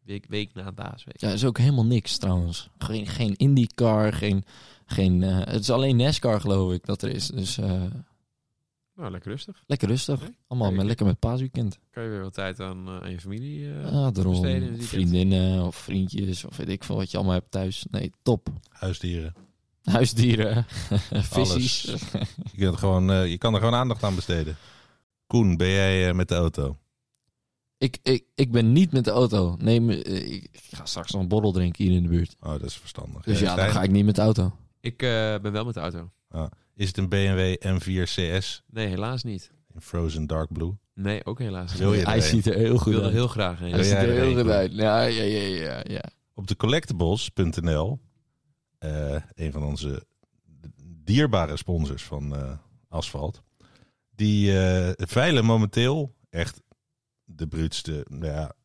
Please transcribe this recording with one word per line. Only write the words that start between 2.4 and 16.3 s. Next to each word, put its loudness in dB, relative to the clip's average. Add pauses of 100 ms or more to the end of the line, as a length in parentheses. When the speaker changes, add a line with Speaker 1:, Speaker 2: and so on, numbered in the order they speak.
Speaker 2:
Geen, -6
geen -2
IndyCar, 4
geen, 0 (420)
geen, 2
eh, 2
het -2
is -4
alleen 2
nascar, 2
geloof 2
ik, -4
dat -4
er -4
is. -6
Dus, -6
eh, -2 (1120)
Speaker 1:
Nou, -10
lekker -12
rustig. -14
Speaker 2:
lekker -2
rustig. 0
Speaker 1:
Nee? -14 (120)
Speaker 2:
Allemaal 0
Speaker 1:
Nee, 0
Speaker 2:
met, 0
Speaker 1:
ik 0
Speaker 2:
lekker 0
met 4
paasweekend. -4 (120)
Speaker 1:
Kan -12
je -8
weer -8
wat -10
tijd -8
aan, -10
eh, -12
aan -12
je -10
familie, -10
eh, -8
Speaker 2:
Ja, 0
daarom. 2
Speaker 1:
besteden 2
in 0
het -4
weekend? -8
Speaker 2:
Vriendinnen 4
of -4
vriendjes -4